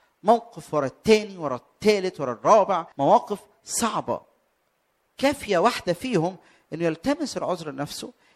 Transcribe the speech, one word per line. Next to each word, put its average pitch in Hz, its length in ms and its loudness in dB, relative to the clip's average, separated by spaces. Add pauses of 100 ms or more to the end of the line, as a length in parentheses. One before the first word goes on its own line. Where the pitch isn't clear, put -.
(240)
موقف 220 500 0
ورا 143 120 0
التاني، 202 520 2
ورا 143 180 -6
التالت، 185 680 -2
ورا 127 120 -4
الرابع، 175 520 4 (120)
مواقف 190 420 2 (240)
صعبة. 190 580 -4 (960)
كافية 262 400 0
واحدة 180 360 0
فيهم 185 440 -2 (360)
إنه 165 120 -4
يلتمس 254 520 -4
العذر 160 340 -6
لنفسه، 147 420 -10 (220)